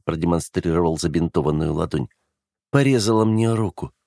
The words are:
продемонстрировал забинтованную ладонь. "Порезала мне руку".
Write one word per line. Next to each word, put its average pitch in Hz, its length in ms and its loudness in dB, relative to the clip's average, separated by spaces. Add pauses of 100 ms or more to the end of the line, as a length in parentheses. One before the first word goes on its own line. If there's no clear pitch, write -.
продемонстрировал 82 920 -2
забинтованную 78 720 -2
ладонь. 78 360 -4 (640)
"Порезала 117 520 4
мне 113 300 2
руку". - 380 -4 (140)